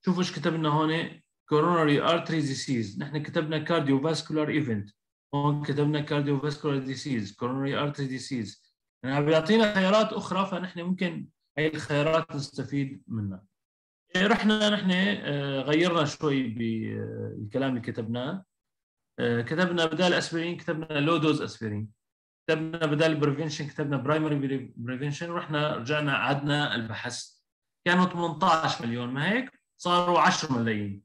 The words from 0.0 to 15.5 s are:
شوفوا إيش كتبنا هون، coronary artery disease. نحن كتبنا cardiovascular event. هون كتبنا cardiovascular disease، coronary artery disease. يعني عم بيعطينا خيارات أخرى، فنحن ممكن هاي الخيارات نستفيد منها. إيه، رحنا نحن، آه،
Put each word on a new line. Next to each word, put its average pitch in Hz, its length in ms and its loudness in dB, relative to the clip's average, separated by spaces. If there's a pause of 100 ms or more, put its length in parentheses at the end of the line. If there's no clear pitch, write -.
شوفوا 180 140 2
إيش 185 200 0
كتبنا 160 300 0
هون، 156 400 2 (440)
coronary 156 560 4
artery 160 400 2
disease. 117 500 -2
نحن 147 240 -4
كتبنا 156 420 -2
cardiovascular 151 960 0
event. 107 280 -4 (440)
هون 147 280 0
كتبنا 147 420 0
cardiovascular 143 840 -2
disease، 120 440 -4
coronary 135 440 -4
artery 143 340 -2 (100)
disease. 117 420 -8 (420)
يعني 131 120 -2
عم 147 100 2
بيعطينا 208 480 4
خيارات 196 400 4
أخرى، 190 320 -2
فنحن 180 360 -6
ممكن 175 460 -4 (300)
هاي 156 100 2
الخيارات 151 680 0
نستفيد 139 720 -6
منها. 101 380 -6 (720)
إيه، 190 120 4
رحنا 214 420 4
نحن، 190 220 2
آه، 143 680 0